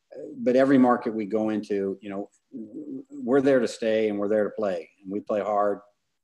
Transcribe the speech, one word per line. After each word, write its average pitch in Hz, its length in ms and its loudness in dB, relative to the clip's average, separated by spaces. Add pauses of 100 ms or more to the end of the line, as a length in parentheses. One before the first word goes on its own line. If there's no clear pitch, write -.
(360)
but 123 180 2
every 135 220 6
market 123 380 4
we 110 100 -4
go 110 240 -2
into, 101 540 -2
you 101 80 -12
know, 98 180 -10 (800)
we're 135 300 0
there 135 200 4
to 113 60 0
stay 110 440 0
and 101 80 -2
we're 101 100 -2
there 107 160 2
to 98 60 -4
play. 95 400 -4 (120)
And 95 80 -12
we 101 100 -6
play 107 200 -2
hard 101 400 0 (440)